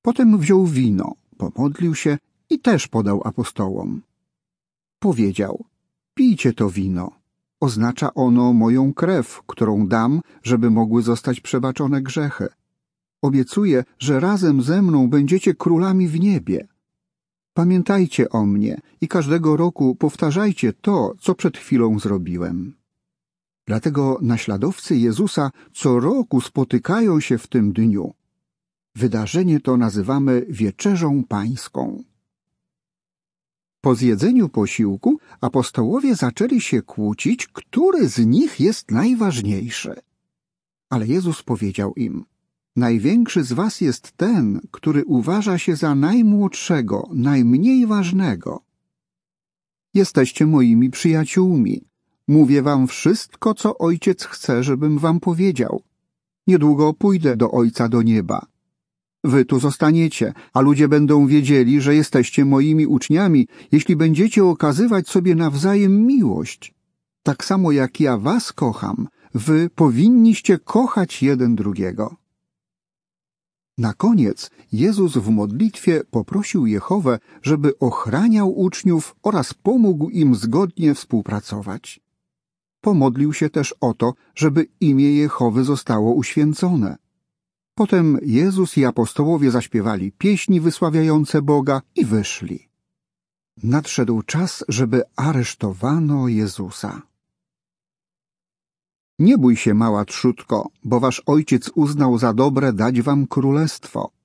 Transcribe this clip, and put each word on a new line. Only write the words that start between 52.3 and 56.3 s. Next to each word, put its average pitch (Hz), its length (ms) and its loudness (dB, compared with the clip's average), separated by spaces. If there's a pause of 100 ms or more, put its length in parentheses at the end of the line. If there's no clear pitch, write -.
wam 135 260 2
wszystko, - 640 -2
co - 240 -2
Ojciec 170 460 -2
chce, - 400 -4
żebym 143 360 0
wam 165 200 0
powiedział. 170 640 -2 (640)